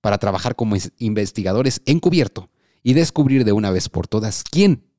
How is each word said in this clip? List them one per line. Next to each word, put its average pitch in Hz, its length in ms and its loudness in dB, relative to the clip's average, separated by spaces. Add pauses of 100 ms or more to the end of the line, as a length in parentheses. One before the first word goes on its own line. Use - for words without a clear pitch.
para 104 180 -2
trabajar 101 380 -4
como 107 200 -2
is-, 92 220 -6
investigadores 107 840 -2
encubierto 156 640 0 (340)
y 123 120 2
descubrir 135 500 2
de 107 80 2
una 104 180 0
vez 92 180 -2
por - 200 -6
todas 107 360 -4
quién 180 420 2 (120)